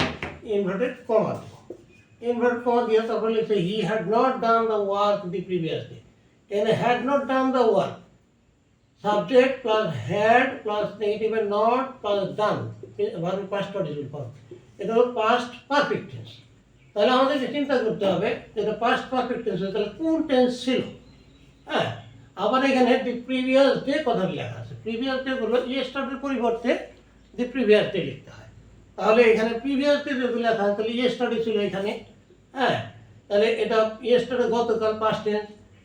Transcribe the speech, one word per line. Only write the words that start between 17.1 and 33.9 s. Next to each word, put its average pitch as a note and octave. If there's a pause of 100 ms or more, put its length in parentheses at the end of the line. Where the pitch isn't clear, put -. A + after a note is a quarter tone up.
আমাদেরকে C4
চিন্তা C#4+
করতে G3+
হবে F#3+ (180)
যে A3
এটা G#3
পাস্ট B3+
পারফেক্ট B3
টেন্স F#3
হলে F#3+
তাহলে G#3 (100)
কোন D#4+
টেন্স B3+
ছিল? B3 (840)
হ্যাঁ, - (400)
আবার B3
এখানে B3
the B3+
previous C4
day D#4
কথাটা F#3
লেখা A#2
আছে। -
প্রিভিয়াস B3+
ডে C4
গুলো A#3
yesterday-র B3+
পরিবর্তে A#3 (580)
the A#3+
previous G#3+
day -
লিখতে -
হয়। - (540)
তাহলে G#3+
এখানে A3+
প্রিভিয়াস C#4
ডে C#4+
যদি A#3+
লেখা A3+
হয়, G3+
তাহলে G#3+
ইয়েস্টারডে A#3
ছিল G#3
এখানে, G3+ (480)
হ্যাঁ? - (340)
তাহলে G#3
এটা A3